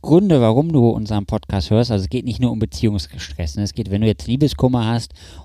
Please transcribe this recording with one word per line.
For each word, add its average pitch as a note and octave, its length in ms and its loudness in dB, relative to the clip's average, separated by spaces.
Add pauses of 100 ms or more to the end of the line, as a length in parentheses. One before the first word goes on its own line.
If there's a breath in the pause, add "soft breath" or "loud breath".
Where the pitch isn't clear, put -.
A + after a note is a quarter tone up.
Gründe, E3 400 4
warum C3 320 2
du A#2+ 160 6
unseren G#2+ 360 -2
Podcast - 440 -4
hörst. A#2 200 2
Also G2 140 0
es - 60 -6
geht B2+ 160 -4
nicht A2+ 160 -4
nur B2 100 0
um A2 80 -4
Beziehungsstress, - 960 -4
ne? G#2 80 -2
Es G2+ 100 -6
geht, G2+ 160 -8
wenn G2+ 120 0
du A2 60 2
jetzt - 200 -2
Liebeskummer B2+ 600 0
hast A2+ 260 -4 (320 loud breath)